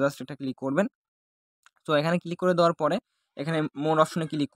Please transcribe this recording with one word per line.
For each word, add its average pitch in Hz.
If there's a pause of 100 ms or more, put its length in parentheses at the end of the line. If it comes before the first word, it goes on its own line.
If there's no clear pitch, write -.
just 139
একটা 139
ক্লিক 131
করবেন। 143 (1000)
So, 160
এখানে 160
ক্লিক 170
করে 180
দেওয়ার 170
পরে 151 (460)
এখানে 160 (240)
more 156
অপশনে 160
ক্লিক 147